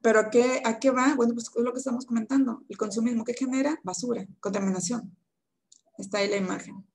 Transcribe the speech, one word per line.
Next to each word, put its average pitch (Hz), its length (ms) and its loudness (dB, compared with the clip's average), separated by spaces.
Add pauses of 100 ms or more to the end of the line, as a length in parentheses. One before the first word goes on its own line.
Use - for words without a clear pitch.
¿Pero 220 180 6
a 214 100 0
qué, 254 340 4
a 226 160 0
qué 269 120 4
va? 254 240 4
Bueno, 233 180 2
pues 233 200 -8
es 233 100 0
lo 247 100 -2
que 262 60 -8
estamos 247 260 -6
comentando. 233 640 0
El 196 80 -12
consumismo, 226 480 -2
¿qué 240 80 -4
genera? 262 500 0
Basura, 196 420 -4 (140)
contaminación. 196 800 -2 (800)
Está 202 220 -4
ahí 202 100 2
la 202 80 0
imagen. - 580 -6